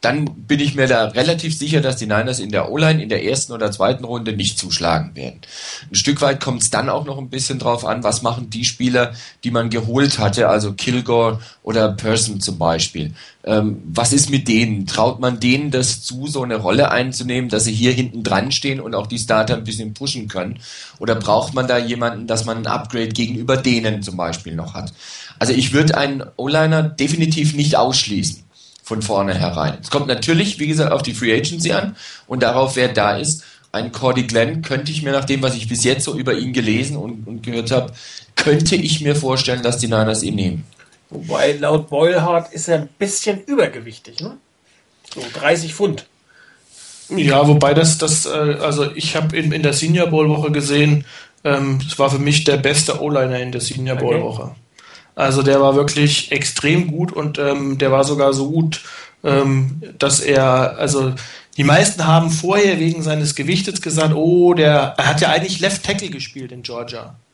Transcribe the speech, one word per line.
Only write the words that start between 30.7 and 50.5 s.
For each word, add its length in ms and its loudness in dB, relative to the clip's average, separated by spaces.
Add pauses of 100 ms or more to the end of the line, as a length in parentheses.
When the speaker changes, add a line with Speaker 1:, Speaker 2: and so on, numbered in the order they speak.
Speaker 1:
auf 100 0
die 120 -4
Free 220 2
Agency 360 -2
an 240 -2 (320)
und 160 -2
darauf, 320 2
wer 140 2
da 280 0
ist. 260 -4 (280)
Ein 200 -6
Cordy 320 0
Glenn 380 0
könnte 300 -4
ich 100 -6
mir, 100 -2
nach 140 0
dem, 160 -2
was 140 0
ich 120 -8
bis 160 -4
jetzt 200 2
so 120 -4
über 220 -2
ihn 160 -4
gelesen 440 0
und, 300 -10
und 160 -12
gehört 280 -4
habe, 220 0 (420)
könnte 400 4
ich 260 0
mir 140 2
vorstellen, 480 0
dass 160 0
die 80 0
Niners 360 2
ihn 120 -4
nehmen. 300 -2 (440)
Speaker 2:
Wobei, 440 0
laut 360 0
Beulhardt 640 2
ist 140 -8
er 140 2
ein 80 -10 (100)
bisschen 460 -4
übergewichtig, 760 -2
ne? 180 -12 (760)
So 80 -14 (120)
dreißig 400 0
Pfund. 320 -2 (1040)
Speaker 3:
Ja, 380 4
wobei 260 6
das, 240 4
das, 280 0
äh, 360 0
also 340 0
ich 200 -4
hab 180 0
in, 180 0
in 120 -2
der 100 4
Senior 340 2
Bowl 220 2
Woche 220 0